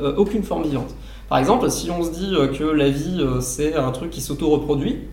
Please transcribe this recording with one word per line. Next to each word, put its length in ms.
euh, 160
aucune 260
forme 220
vivante. 300
Par 100
exemple, 320
si 200
on 120
se 80
dit, 240
euh, 140
que 160
la 260
vie, 300
euh, 200
c'est 360
un 160
truc 180
qui 100
s'auto-reproduit, 800